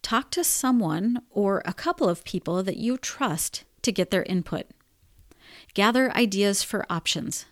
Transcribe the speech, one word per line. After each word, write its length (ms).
talk 300
to 120
someone 840
or 360
a 80
couple 360
of 140
people 400
that 140
you 200
trust 680
to 80
get 180
their 140
input. 420
Gather 420
ideas 480
for 260
options. 640